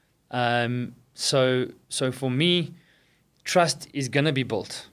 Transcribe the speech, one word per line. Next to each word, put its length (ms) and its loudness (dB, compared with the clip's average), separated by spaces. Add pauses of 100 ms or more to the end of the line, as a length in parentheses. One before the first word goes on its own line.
(300)
Um, 680 0 (180)
so, 540 2 (200)
so 240 -2
for 180 -4
me, 440 2 (680)
trust 520 2
is 160 -4
gonna 240 2
be 80 0
built. 500 -6